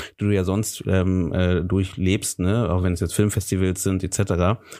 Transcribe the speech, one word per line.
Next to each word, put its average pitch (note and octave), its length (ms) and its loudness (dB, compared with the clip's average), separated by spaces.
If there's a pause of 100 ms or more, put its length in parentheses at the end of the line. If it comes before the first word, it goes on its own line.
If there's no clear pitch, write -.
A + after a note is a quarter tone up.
(200)
die G2+ 60 -2
du G#2 60 2
ja F#2+ 120 2
sonst, G2 420 -2
ähm, F#2 460 2
äh, F2+ 320 2
durchlebst, F#2 760 -2
ne, F#2+ 300 0
auch F2+ 140 2
wenn F#2 80 2
es E2+ 80 -2
jetzt F2 140 -2
Filmfestivals F#2+ 680 0
sind, F#2+ 220 -2
et F2+ 100 -6
cetera, F#2+ 460 2 (200)